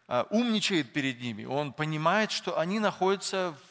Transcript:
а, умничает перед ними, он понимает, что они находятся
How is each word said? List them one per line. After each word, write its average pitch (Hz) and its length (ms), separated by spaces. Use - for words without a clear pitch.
а, 120 220
умничает 202 640
перед 135 280
ними, 117 260
он 135 260
понимает, 160 580
что - 280
они 180 200
находятся 185 800